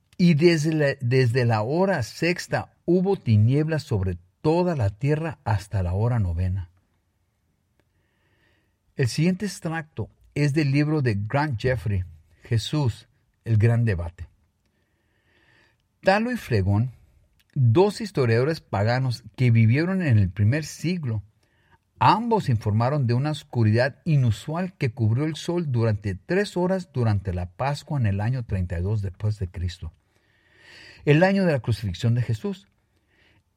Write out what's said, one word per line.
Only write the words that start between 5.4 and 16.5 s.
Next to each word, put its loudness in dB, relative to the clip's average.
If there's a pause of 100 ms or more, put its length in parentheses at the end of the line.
hasta -2
la -2
hora 0
novena". -2 (2250)
El 0
siguiente -2
extracto -8 (260)
es 0
del 2
libro 2
de 2
Grant -2
Jeffrey, -2 (400)
Jesús, -2 (360)
el 0
gran 4
debate. -4 (1800)
Talo 2
y -4
Flegón, 0 (640)